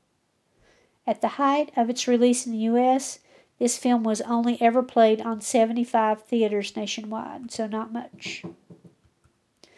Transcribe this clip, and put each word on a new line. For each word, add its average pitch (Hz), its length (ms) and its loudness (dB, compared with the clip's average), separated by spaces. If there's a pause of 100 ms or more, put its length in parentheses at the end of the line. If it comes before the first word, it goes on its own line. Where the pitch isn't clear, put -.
(1080)
At 233 140 -2
the 220 80 0
height 277 460 0
of 233 140 2
its 247 180 -4
release 247 380 4
in 247 60 -6
the 220 80 -4
U 226 180 2
S, 254 400 2 (400)
this 240 220 -2
film 247 240 2
was 220 180 0
only 233 400 0
ever 233 220 4
played 220 360 4
on 226 220 -6
seventy-five 226 800 0
theaters 208 540 -2
nationwide, 220 760 -10
so 220 140 -6
not 220 260 -6
much. - 520 -12 (1300)